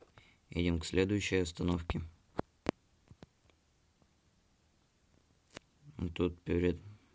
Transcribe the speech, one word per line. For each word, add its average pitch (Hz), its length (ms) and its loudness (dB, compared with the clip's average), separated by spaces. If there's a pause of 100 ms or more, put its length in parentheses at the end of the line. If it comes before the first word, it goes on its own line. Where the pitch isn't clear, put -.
(480)
Едем 85 320 0
к - 60 -6
следующей 95 500 2
остановке. 87 640 0 (4000)
Тут 87 260 0
перед, 87 400 2 (340)